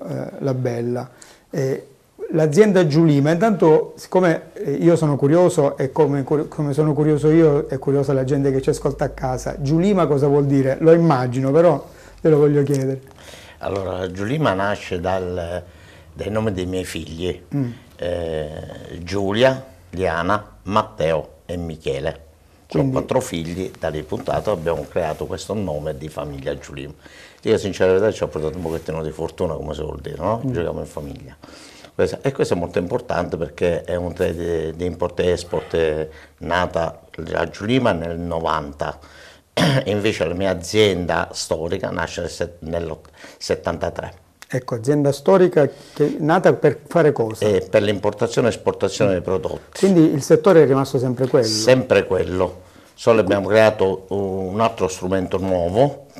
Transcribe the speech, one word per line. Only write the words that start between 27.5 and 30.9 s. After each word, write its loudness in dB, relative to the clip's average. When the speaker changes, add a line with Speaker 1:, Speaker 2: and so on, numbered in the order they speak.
Speaker 2:
la -2
sincera 0
verità, 4
ci -4
ha -4
portato -6
un -8
pochettino -6
di -6
fortuna, -6
come -8
si -10
vuol -8
dire, -12
no? -2
Speaker 1:
Mm. -2
Speaker 2:
Giochiamo -4
in -8
famiglia. -14